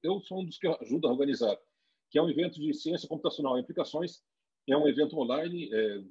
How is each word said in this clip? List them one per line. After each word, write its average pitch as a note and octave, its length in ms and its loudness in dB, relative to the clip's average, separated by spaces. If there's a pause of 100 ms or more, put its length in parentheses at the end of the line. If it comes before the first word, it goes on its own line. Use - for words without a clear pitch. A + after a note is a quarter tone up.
eu F3+ 180 0
sou F#3 200 -8
um F#3+ 40 -4
dos D#3+ 140 -10
que F#3+ 80 -2
ajuda D3 420 0
a - 20 4
organizar, B2 480 2 (520)
que D3 80 2
é D#3 40 6
um E3+ 80 2
evento E3 280 0
de D3 140 0
ciência D#3+ 340 -4
computacional C#3+ 520 -2
e - 20 -2
aplicações. D#3+ 640 -4 (440)
É C3+ 80 4
um D3 140 6
evento D3+ 300 2
online, D3+ 520 -2
é, G#2+ 400 0